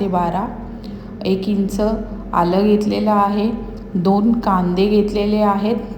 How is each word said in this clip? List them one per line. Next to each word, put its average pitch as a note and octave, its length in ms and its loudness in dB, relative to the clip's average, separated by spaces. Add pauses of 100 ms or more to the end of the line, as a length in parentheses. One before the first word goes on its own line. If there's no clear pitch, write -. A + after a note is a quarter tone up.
ते G3 80 -2
बारा, F3+ 400 0 (760)
एक F#3+ 240 0
इंच G3 320 0 (520)
आलं F3 300 4
घेतलेलं G#3 480 2
आहे, G#3 400 2 (420)
दोन G3+ 460 2
कांदे F#3 480 2
घेतलेले G#3 500 2
आहेत, G#3 380 2 (220)